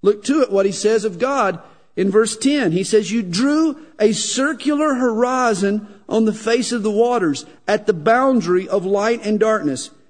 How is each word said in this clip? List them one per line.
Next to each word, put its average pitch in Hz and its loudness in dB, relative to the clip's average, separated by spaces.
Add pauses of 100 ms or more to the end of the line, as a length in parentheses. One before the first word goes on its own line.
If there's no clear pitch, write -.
Look 208 2
to 285 2
it, 214 -2
what 196 2
he 196 0
says 214 0
of 185 -4
God 226 0 (360)
in 196 0
verse 220 2
ten. 269 0
He 185 0
says, 208 0
"You 226 -2
drew 277 0 (220)
a 220 4
circular 285 -2
horizon 233 0 (200)
on 226 2
the 220 0
face 233 -2
of 240 -4
the 214 0
waters 208 0 (220)
at 208 0
the 214 0
boundary 190 2
of 180 -2
light 202 0
and 208 0
darkness." 190 -2 (200)